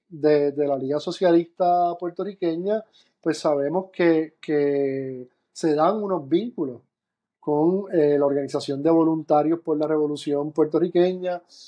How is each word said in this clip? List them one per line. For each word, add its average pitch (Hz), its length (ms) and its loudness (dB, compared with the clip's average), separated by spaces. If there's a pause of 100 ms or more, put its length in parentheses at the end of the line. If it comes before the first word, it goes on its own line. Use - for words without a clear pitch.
de, 147 420 2
de 143 160 -2
la 139 80 0
Liga 135 240 -4
Socialista 175 1000 0
Puertorriqueña, 185 840 -4 (380)
pues 156 160 -2
sabemos 156 560 -2
que, 160 480 2
que 135 880 -2 (240)
se 160 200 0
dan 180 300 2
unos 175 240 -4
vínculos 160 540 -2 (580)
con, 170 540 0
eh, 147 240 4
la 143 80 2
Organización 139 580 -4
de 160 60 2
Voluntarios 160 720 2
por 156 180 -2
la 151 100 -2
Revolución 147 640 -2
Puertorriqueña, 175 920 0 (260)